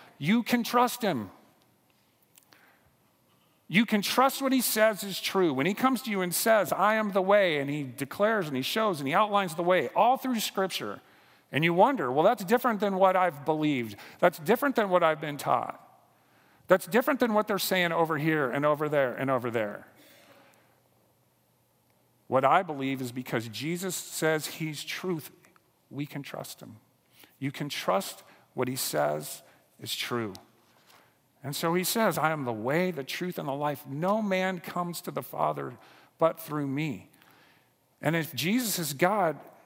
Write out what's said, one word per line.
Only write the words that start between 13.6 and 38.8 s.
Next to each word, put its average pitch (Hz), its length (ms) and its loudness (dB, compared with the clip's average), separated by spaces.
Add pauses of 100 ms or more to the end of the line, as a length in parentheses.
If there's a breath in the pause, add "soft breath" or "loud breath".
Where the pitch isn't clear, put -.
That's 175 200 4
different 233 380 2
than 208 120 2
what 180 140 4
I've 156 160 4
been 151 180 -6
taught. 127 460 -2 (840 soft breath)
That's 185 180 4
different 247 340 2
than 233 140 2
what 214 140 2
they're 196 120 -2
saying 180 320 0
over 165 260 0
here 151 320 2
and 143 160 0
over 151 220 2
there 139 260 2
and 135 160 -4
over 123 220 0
there." 107 360 -4 (2500 soft breath)
What 131 180 2
I 165 180 6
believe 135 380 -4
is 123 100 -4
because 120 380 -4
Jesus 165 480 -6
says 156 500 -2
he's 156 340 -8
truth, - 480 -6 (640)
we 139 140 -8
can 143 180 -12
trust - 380 -14
him. 107 160 -18 (600 soft breath)
You 139 140 -6
can 147 160 -8
trust - 560 -4 (300 soft breath)
what 127 160 -2
he 131 80 -6
says 151 640 -4 (340 soft breath)
is - 160 -8
true. 113 400 -4 (1120 soft breath)
And 143 120 -8
so 170 200 0
he 180 100 0
says, 202 320 0
"I 156 140 2
am 151 120 -4
the 123 80 -4
way, 139 400 -2
the 147 120 -8
truth, 180 340 -8
and 160 100 -6
the 139 60 -4
life. 147 340 -4
No 175 340 -2
man 185 380 -2
comes 175 420 -8
to 185 100 -10
the 147 120 -8
Father 143 540 -4 (400 loud breath)
but 165 200 2
through 151 300 -4
me." 135 420 -6 (920 soft breath)
And 151 140 0
if 160 180 -4
Jesus 190 460 0
is 151 140 -4